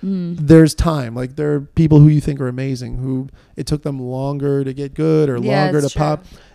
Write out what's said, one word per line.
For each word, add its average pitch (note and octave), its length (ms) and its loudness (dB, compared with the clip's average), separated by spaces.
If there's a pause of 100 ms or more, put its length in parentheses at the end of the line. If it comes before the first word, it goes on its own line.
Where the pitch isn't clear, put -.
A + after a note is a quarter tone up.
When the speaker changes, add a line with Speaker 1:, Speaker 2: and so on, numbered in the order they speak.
Speaker 1:
Mm. F3+ 340 -6
Speaker 2:
there's D#3+ 380 6
time. C#3 400 -2
Like, B2+ 220 -10
there D3 160 -2
are C#3+ 80 -2
people D3+ 400 4
who D3+ 80 8
you D3+ 100 2
think C#3 220 -4
are B2+ 80 -4
amazing B2 480 -8
who C3 320 -8 (260)
it C#3+ 100 -10
took D3+ 180 -4
them C#3 140 -6
longer C#3 680 -4
to C3 80 -6
get C#3 200 -10
good D#3 360 2
or B2 80 -2
Speaker 1:
Yeah, C3 260 0
Speaker 2:
longer D3 160 0
Speaker 1:
it's C#3+ 140 -2
Speaker 2:
to - 60 -6
pop. D3+ 280 -2
Speaker 1:
true. - 100 -20 (180)